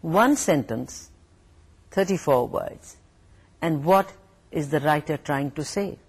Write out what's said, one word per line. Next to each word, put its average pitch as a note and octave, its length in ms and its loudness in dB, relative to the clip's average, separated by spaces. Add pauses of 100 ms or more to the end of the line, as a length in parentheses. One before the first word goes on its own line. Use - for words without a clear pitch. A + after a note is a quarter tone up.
One G#3+ 360 4
sentence, C3 720 -2 (800)
thirty-four D#3+ 560 0
words. - 500 -8 (640)
And D#3 240 -2
what F#3+ 280 4 (380)
is C#3+ 200 -6
the D3+ 100 0
writer D3 360 0
trying C#3 360 -4
to D3+ 120 -8
say? - 340 -6 (100)